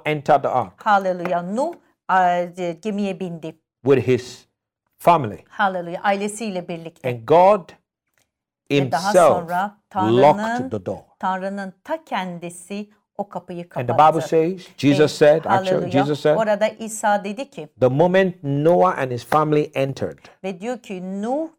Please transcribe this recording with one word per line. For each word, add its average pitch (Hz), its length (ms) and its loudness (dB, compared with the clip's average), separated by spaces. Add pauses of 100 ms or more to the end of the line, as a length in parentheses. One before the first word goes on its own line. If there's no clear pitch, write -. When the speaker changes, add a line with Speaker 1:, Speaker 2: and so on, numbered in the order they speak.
Speaker 1:
entered 151 360 2
the 135 80 -2
ark 110 360 -4
Speaker 2:
Hallelujah. 180 580 0
Nuh, 240 300 -4 (840)
e, 175 120 -4 (100)
gemiye 196 380 -4
bindi. 165 360 -10 (300)
Speaker 1:
with 127 220 4
his - 380 -2 (520)
family. 131 400 2 (120)
Speaker 2:
Hallelujah. 180 560 -4
Ailesiyle 202 640 -4
birlikte. 165 420 -10
Speaker 1:
And 117 180 -8
God 180 420 6 (1000)
Speaker 2:
Ve 139 200 2
daha 175 160 0
Speaker 1:
himself 185 200 6 (100)
Speaker 2:
sonra 175 260 -4
Speaker 1:
locked 143 760 2
Speaker 2:
Tanrı'nın, 233 320 -4
Speaker 1:
the 104 160 -8
door. 87 120 -6 (220)
Speaker 2:
Tanrı'nın 190 540 -6 (100)
ta 320 200 -8
kendisi 185 840 -10 (280)
o 202 120 -8
kapıyı 175 460 -12
Speaker 1:
And 127 120 -6
the 120 60 -2
Speaker 2:
kapattı. 156 240 6
Speaker 1:
Bible 165 100 -4
says, 165 400 0 (100)
Jesus 143 240 2
Speaker 2:
Ve 147 60 6 (200)
Speaker 1:
said, 156 180 4
actually, 113 240 0
Speaker 2:
Hallelujah. 87 220 -2
Speaker 1:
Jesus 139 280 0
said, 156 180 2
Speaker 2:
Orada 202 300 0
İsa 214 560 -4
dedi 214 260 -10
ki, 151 200 -16 (100)
Speaker 1:
the 131 80 6
moment 180 560 2
Noah 165 540 2
and 131 140 -4
his 120 140 -8
family 151 480 2
entered, 131 440 -4 (260)
Speaker 2:
ve 190 180 -8
diyor 240 160 -8
ki 190 440 -10
Nuh 269 260 -4 (120)